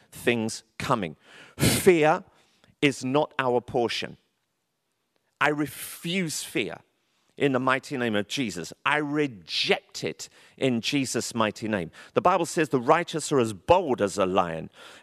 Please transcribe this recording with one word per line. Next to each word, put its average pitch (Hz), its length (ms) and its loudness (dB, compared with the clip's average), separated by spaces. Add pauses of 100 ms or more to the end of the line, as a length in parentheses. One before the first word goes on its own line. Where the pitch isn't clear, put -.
(120)
things 113 520 -2 (140)
coming. 98 380 -4 (420)
Fear 170 680 4 (580)
is 135 240 0
not 143 320 0
our 123 240 2
portion. - 560 -4 (1200)
I 139 100 4
refuse 156 920 -4
fear 98 380 -6 (580)
in 143 140 2
the 127 80 2
mighty 131 360 -2
name 120 200 -2
of 101 120 -2
Jesus. 92 460 -6 (120)
I 143 120 2
reject 147 1040 -4
it 82 240 -6 (300)
in 127 240 0
Jesus' 131 540 -4
mighty 110 320 -2
name. 92 240 -2 (240)
The 123 60 2
Bible 170 260 2
says 156 220 0
the 131 120 0
righteous 156 500 2
are 143 80 4
as 113 140 2
bold 131 480 2
as 98 160 0
a 98 80 4
lion. 87 460 0 (320)